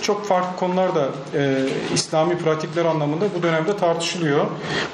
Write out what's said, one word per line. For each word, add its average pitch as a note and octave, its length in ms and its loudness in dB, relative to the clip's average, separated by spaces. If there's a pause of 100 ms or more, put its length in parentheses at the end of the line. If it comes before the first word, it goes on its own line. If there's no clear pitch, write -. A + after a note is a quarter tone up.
çok G3+ 240 -2
farklı F3+ 300 0
konular F3+ 380 2
da, C#3+ 140 2 (260)
e, C#3 220 2 (380)
İslami E3+ 440 2
pratikler E3 460 0
anlamında D#3 400 0 (140)
bu E3 40 -2
dönemde E3 340 2
tartışılıyor. E3+ 720 0 (480)